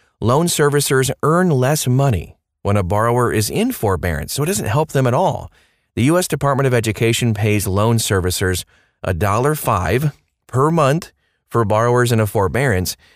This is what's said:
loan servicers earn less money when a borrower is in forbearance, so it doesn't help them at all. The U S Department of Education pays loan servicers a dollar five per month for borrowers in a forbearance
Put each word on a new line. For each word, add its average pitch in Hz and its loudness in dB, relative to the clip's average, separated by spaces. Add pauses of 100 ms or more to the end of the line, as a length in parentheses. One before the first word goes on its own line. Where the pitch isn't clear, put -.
(200)
loan 127 2
servicers 143 0 (140)
earn 175 2
less 135 0
money 127 0 (260)
when 101 0
a 101 0
borrower 113 0
is 107 -2
in 226 -2
forbearance, 85 -4
so 139 -4
it - -2
doesn't 196 -4
help 151 -2
them 131 0
at 117 0
all. 151 -2 (460)
The 110 0
U 160 2
S 180 -2
Department 139 0
of 123 0
Education 113 0
pays 104 0
loan 104 2
servicers 92 -2 (380)
a 92 -2
dollar 107 0
five 117 -2 (300)
per 139 0
month 156 0 (380)
for 117 0
borrowers 120 2
in 110 2
a 107 2
forbearance 98 -2 (200)